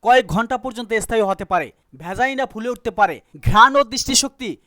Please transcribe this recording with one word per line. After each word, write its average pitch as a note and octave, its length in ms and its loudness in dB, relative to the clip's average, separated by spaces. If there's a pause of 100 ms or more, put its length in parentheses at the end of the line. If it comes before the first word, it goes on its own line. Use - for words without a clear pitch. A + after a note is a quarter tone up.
কয়েক A#3+ 280 4
ঘন্টা A#3 300 -2
পর্যন্ত A#3+ 260 -12 (140)
স্থায়ী A3 260 -2
হতে F#3+ 220 -6
পারে। E3 160 -2 (340)
ভ্যাজাইনা B3 500 -4
ফুলে A3 220 -8
উঠতে A3+ 260 -8
পারে, F3+ 160 2 (300)
ঘ্রাণ A#3 340 6
ও - 20 4 (100)
দৃষ্টিশক্তি C4 580 -4 (160)